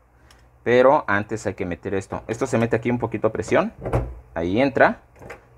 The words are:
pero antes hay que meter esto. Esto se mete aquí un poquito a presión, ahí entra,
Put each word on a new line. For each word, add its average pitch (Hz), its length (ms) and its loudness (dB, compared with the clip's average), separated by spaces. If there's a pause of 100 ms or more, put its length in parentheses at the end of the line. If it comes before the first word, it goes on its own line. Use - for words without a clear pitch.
(640)
pero 127 440 6
antes 104 400 -4
hay 95 60 -4
que 95 120 -6
meter 90 300 -6
esto. - 320 -6
Esto 113 200 -2
se 131 100 0
mete 117 180 2
aquí 120 160 0
un 123 80 0
poquito 113 280 -2
a 110 40 2
presión, 170 400 0 (640)
ahí 90 240 0
entra, 139 400 2 (580)